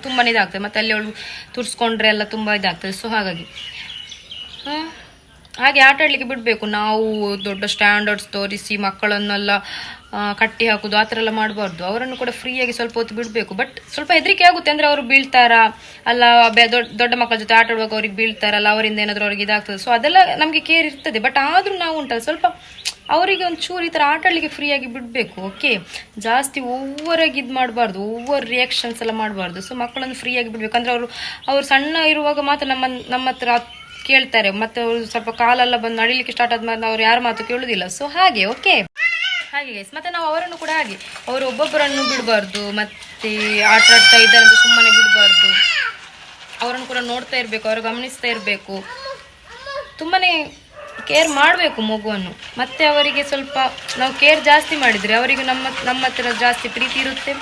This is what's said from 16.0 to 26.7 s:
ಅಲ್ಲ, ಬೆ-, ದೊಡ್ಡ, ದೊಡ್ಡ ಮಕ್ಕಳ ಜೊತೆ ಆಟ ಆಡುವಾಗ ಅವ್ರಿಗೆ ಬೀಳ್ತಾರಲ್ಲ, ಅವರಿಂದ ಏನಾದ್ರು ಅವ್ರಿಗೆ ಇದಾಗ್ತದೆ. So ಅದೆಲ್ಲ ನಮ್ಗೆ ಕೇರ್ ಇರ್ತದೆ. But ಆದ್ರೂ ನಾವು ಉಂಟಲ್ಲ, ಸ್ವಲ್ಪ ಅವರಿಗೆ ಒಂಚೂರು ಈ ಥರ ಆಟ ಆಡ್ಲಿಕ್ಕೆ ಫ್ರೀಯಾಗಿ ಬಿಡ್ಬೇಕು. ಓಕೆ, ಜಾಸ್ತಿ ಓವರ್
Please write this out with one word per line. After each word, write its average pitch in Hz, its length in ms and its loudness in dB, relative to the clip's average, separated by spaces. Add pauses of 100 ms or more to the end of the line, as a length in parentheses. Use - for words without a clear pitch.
ಅಲ್ಲ, 240 180 2 (260)
ಬೆ-, 226 220 4
ದೊಡ್ಡ, 233 180 0 (100)
ದೊಡ್ಡ 240 160 2
ಮಕ್ಕಳ 233 200 0
ಜೊತೆ 214 180 -2
ಆಟ 226 180 6
ಆಡುವಾಗ 220 220 -2
ಅವ್ರಿಗೆ 214 200 -4
ಬೀಳ್ತಾರಲ್ಲ, 208 560 0
ಅವರಿಂದ 214 300 0
ಏನಾದ್ರು 208 240 -4
ಅವ್ರಿಗೆ 208 200 -4
ಇದಾಗ್ತದೆ. 208 400 -4
So 247 60 -6
ಅದೆಲ್ಲ 254 280 4 (180)
ನಮ್ಗೆ 311 240 0
ಕೇರ್ 320 260 2
ಇರ್ತದೆ. 277 340 -6
But 262 200 0
ಆದ್ರೂ 370 380 2
ನಾವು 330 200 -4
ಉಂಟಲ್ಲ, 240 240 -4
ಸ್ವಲ್ಪ 320 240 -4 (640)
ಅವರಿಗೆ 359 340 2
ಒಂಚೂರು 349 420 -6
ಈ 330 40 -4
ಥರ 330 160 -2
ಆಟ 311 200 0
ಆಡ್ಲಿಕ್ಕೆ 330 300 0
ಫ್ರೀಯಾಗಿ 277 300 -4
ಬಿಡ್ಬೇಕು. 233 560 -8
ಓಕೆ, 190 360 -4 (400)
ಜಾಸ್ತಿ 247 420 -2
ಓವರ್ 277 640 -4